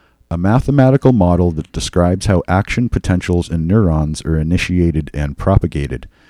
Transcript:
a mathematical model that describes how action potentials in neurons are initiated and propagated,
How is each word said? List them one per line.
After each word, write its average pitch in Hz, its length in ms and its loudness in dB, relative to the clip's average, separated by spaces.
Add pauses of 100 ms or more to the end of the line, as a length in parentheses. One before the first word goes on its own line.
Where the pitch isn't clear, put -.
(300)
a 85 80 -6
mathematical 131 760 4
model 87 360 2
that 76 220 -8
describes 87 560 -2
how 92 200 0
action 98 420 -2
potentials 90 600 -2
in 82 160 -4
neurons 80 580 0
are 80 140 -2
initiated 82 800 -2
and 73 200 -6
propagated, 78 720 -2 (220)